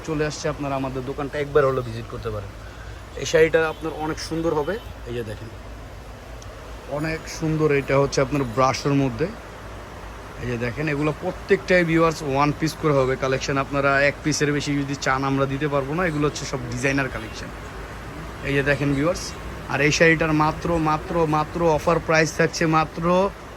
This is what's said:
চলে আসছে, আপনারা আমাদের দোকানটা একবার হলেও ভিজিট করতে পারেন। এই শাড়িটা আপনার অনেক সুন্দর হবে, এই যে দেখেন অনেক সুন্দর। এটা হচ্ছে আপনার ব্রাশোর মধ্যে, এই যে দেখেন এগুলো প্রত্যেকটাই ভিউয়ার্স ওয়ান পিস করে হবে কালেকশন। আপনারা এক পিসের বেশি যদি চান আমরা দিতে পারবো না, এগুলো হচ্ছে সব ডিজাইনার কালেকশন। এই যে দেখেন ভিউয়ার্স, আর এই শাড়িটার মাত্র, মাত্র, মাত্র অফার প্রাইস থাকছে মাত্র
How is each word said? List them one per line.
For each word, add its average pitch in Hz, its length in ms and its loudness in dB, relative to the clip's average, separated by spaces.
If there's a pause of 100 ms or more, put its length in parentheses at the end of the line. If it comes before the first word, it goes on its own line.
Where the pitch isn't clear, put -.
চলে 151 220 0
আসছে, - 240 -6
আপনারা 139 260 -4
আমাদের 131 300 -4
দোকানটা 139 280 -6
একবার 143 300 4
হলেও 131 200 0
ভিজিট 113 240 -8
করতে 113 220 -6
পারেন। 101 160 -8 (720)
এই - 120 -6
শাড়িটা 160 260 8 (140)
আপনার 156 200 -6 (120)
অনেক 156 140 -4 (100)
সুন্দর 165 300 0
হবে, 156 160 0 (340)
এই 120 80 -6
যে 120 140 -4
দেখেন 107 180 -10 (1500)
অনেক 160 220 -4 (180)
সুন্দর। 156 300 2 (120)
এটা 135 220 2
হচ্ছে 139 240 0
আপনার 139 160 0 (120)
ব্রাশোর 131 480 4
মধ্যে, 127 240 0 (1160)
এই 120 80 -4
যে 120 140 -2
দেখেন 123 300 -2
এগুলো 151 160 2 (120)
প্রত্যেকটাই 185 680 4
ভিউয়ার্স 165 280 4 (120)
ওয়ান 143 280 4
পিস 156 140 0 (100)
করে 151 180 4
হবে 131 220 4
কালেকশন। 135 420 0
আপনারা 139 260 2 (180)
এক 135 140 2
পিসের 147 340 2
বেশি 147 140 -2 (100)
যদি 139 140 -2 (100)
চান 135 160 2 (100)
আমরা 135 220 2
দিতে 139 220 -2
পারবো 135 240 0
না, 185 120 0
এগুলো 151 180 0
হচ্ছে 143 240 -4
সব 135 80 -2 (120)
ডিজাইনার 135 420 0
কালেকশন। 110 360 -10 (1000)
এই 139 80 -2
যে 139 140 4
দেখেন 143 280 2
ভিউয়ার্স, 160 260 0 (480)
আর 131 140 0
এই 151 120 4
শাড়িটার 160 360 6 (100)
মাত্র, 160 240 0 (220)
মাত্র, 156 240 -2 (220)
মাত্র 156 220 -2 (180)
অফার 165 300 2
প্রাইস 160 320 4
থাকছে 165 260 2 (120)
মাত্র 160 280 0 (520)